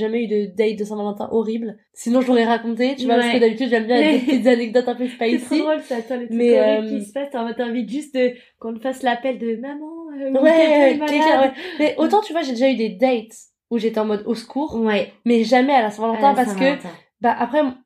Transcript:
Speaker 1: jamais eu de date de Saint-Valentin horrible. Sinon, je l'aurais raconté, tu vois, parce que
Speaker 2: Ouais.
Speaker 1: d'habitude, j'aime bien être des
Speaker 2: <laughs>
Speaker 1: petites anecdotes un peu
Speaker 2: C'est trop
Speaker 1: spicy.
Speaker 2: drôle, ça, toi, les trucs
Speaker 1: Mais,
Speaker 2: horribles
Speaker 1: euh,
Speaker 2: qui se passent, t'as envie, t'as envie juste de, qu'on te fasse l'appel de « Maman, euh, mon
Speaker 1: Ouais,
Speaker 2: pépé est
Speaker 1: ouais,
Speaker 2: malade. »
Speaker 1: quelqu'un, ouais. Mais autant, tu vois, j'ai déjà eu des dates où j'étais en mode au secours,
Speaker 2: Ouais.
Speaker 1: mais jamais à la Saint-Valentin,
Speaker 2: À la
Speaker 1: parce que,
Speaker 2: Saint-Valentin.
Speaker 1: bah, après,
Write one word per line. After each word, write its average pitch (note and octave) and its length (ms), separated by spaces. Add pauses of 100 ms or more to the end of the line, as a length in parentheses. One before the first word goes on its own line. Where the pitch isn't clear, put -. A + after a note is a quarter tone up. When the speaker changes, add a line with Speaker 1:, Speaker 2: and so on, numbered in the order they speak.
Speaker 1:
jamais A3+ 180
eu A3 40
de G#3 260
date G#3+ 240
de G#3 60
Saint-Valentin G#3 480
horrible. A3 460 (160)
Sinon, A#3+ 260
je B3 80
l'aurais B3 180
raconté, A#3 520
tu B3+ 80
vois, A#3 100
parce A#3+ 120
que A#3+ 80
Speaker 2:
Ouais. B3+ 40
Speaker 1:
d'habitude, A3+ 300
j'aime A3+ 160
bien A#3+ 120
être D4+ 140 (140)
des - 0
Speaker 2:
<laughs> C4 160
Speaker 1:
petites G#3+ 60
anecdotes A#3+ 420
un A#3+ 60
peu B3 120
Speaker 2:
C'est A#3+ 300
trop - 80
Speaker 1:
spicy. D4+ 160
Speaker 2:
drôle, D#4 200
ça, - 200
toi, B3+ 160
les A#3+ 100
trucs A3+ 100
Speaker 1:
Mais, A#3+ 220
Speaker 2:
horribles G#3+ 280
Speaker 1:
euh, - 20 (100)
Speaker 2:
qui G3+ 60
se - 80
passent, C#4 180
t'as A#3+ 100
envie, A3+ 140
t'as A#3+ 120
envie A#3 200
juste C#4+ 280
de, B3+ 160 (280)
qu'on A3+ 140
te A3+ 60
fasse C4 240
l'appel A#3+ 340
de « A3+ 240
Maman, D4 240 (340)
euh, C4+ 120
mon C4+ 100
Speaker 1:
Ouais, D#4 100
Speaker 2:
pépé D#4+ 120
est D#4 40
Speaker 1:
ouais, D4 280
Speaker 2:
malade. » D4+ 140
Speaker 1:
quelqu'un, D4 320
ouais. C#4 100 (280)
Mais D4+ 200
autant, E4 200
tu G#4 140
vois, E4 80
j'ai C4+ 100
déjà B3 180
eu C4 60
des A3 140
dates A3+ 420 (400)
où A#3 80
j'étais A3 200
en G#3+ 60
mode G#3+ 220
au A3+ 80
secours, - 400
Speaker 2:
Ouais. A3 360 (140)
Speaker 1:
mais A#3 180
jamais B3+ 300
à C4 80
la G#3+ 80
Saint-Valentin, A3 380
Speaker 2:
À - 20
la C#4 60
Speaker 1:
parce B3 180
que, F#3+ 60
Speaker 2:
Saint-Valentin. C4 300 (320)
Speaker 1:
bah, A#3 180
après, B3 220 (240)